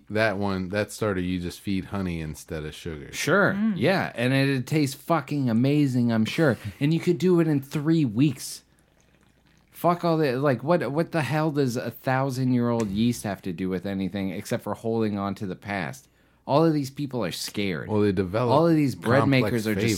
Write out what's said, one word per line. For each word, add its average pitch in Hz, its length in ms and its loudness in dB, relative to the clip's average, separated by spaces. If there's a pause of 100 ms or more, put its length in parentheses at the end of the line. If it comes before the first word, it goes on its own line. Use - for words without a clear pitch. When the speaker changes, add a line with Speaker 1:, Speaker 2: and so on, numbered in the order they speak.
Speaker 1:
that 104 300 0
one, 95 300 -2
that 101 240 -2
starter, 101 280 -2
you 90 200 -2
just 87 180 -8
feed 95 280 -4
honey 90 340 -4
instead 78 440 -8
of 76 100 -10
sugar. 76 380 -12
Speaker 2:
Sure, 175 420 2
Speaker 3:
Mm. 214 220 0
Speaker 2:
yeah, 135 380 0
and 123 180 0
it'd 135 360 0
taste 147 280 0
fucking 143 540 -2
amazing, 127 600 2
I'm 110 140 2
sure. 147 320 2 (200)
And 147 160 2
you 165 60 0
could 170 180 0
do 175 220 4
it 160 80 4
in 147 120 2
three 156 440 0
weeks. 120 580 0 (1080)
Fuck 170 320 0
all 165 140 2
that. 131 200 2
Like, 139 240 2
what, 139 300 0
what 165 180 -2
the 160 120 -2
hell 151 280 0
does 135 260 0
a 117 140 -4
thousand-year-old 127 1000 0
yeast 113 340 0
have 98 180 -6
to 95 100 -6
do 92 160 -4
with 92 160 -4
anything 98 460 -4
except 101 320 -6
for 104 120 -6
holding 113 440 -2
on 98 180 -4
to 107 100 -8
the 90 100 -6
past? 92 500 -8 (400)
All 151 180 4
of 165 80 4
these 139 180 -2
people 131 340 -6
are 85 80 -4
scared. 92 560 -4
Speaker 1:
Well, 104 140 2
they 104 100 4
develop 98 420 0
Speaker 2:
All 165 140 6
of 165 80 4
these 139 180 2
bread 120 280 2
Speaker 1:
complex 135 200 4
Speaker 2:
makers 110 240 0
are 110 80 0
just 101 100 0 (120)